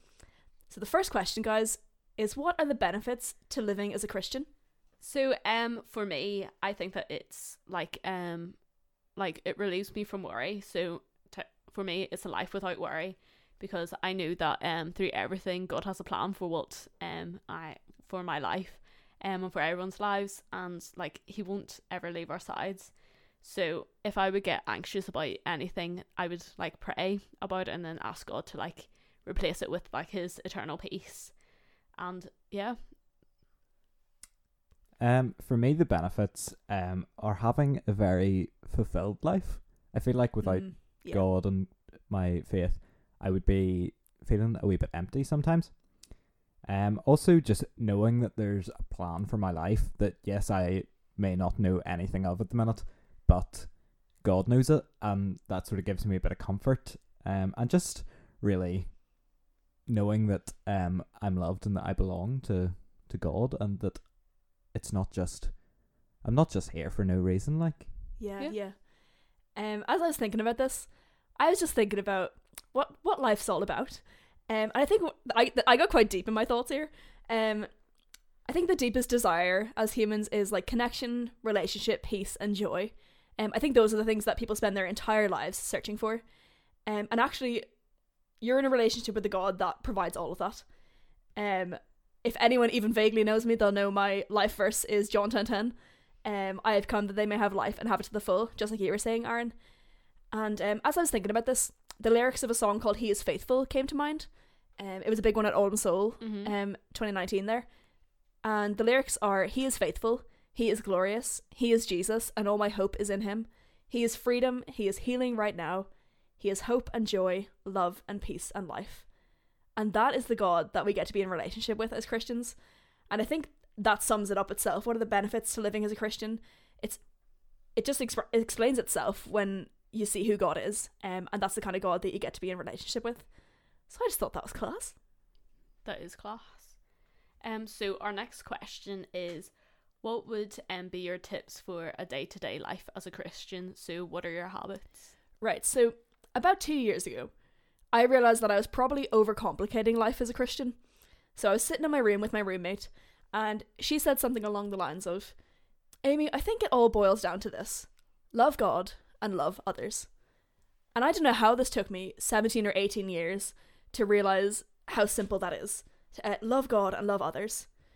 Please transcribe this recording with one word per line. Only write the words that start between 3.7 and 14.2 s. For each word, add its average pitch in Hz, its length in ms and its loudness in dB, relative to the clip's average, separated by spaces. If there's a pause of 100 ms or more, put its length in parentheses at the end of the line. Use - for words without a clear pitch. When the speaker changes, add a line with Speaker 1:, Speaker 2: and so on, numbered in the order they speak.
Speaker 1:
as 202 100 -4
a 208 40 -6
Christian? 262 380 -6 (540)
Speaker 2:
So, 269 340 0 (120)
um, 233 440 0
for 214 160 -4
me, 190 420 -4 (140)
I 302 120 -2
think 190 200 -8
that - 160 -6
it's, - 480 -12 (100)
like, 170 360 -6
um, 175 500 -6 (640)
like, 185 300 -6
it - 120 -4
relieves 196 380 -4
me 214 80 -6
from 196 180 -8
worry. 160 400 -6
So, 175 400 -6 (300)
t-, - 100 -14 (300)
for 196 120 -6
me, 185 280 -4
it's 180 140 -10
a 190 40 -8
life - 240 -6
without 190 260 -6
worry, 180 380 -8 (400)
because 175 460 -8
I 185 100 -2
know 180 220 -2